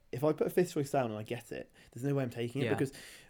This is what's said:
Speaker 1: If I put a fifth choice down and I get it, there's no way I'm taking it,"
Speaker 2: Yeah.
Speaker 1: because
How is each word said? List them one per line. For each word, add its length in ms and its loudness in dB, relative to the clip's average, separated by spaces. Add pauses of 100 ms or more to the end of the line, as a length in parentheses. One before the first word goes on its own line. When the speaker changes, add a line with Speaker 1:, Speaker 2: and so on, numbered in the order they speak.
(120)
Speaker 1:
If 140 -4
I 80 6
put 140 2
a 20 0
fifth 240 2
choice 180 0
down 200 4
and 60 -6
I 60 -6
get 300 -8
it, 180 -10 (220)
there's 100 -10
no 100 2
way 100 4
I'm 60 -2
taking 320 -2
it," 40 2
Speaker 2:
Yeah. 80 2
Speaker 1:
because 180 0 (380)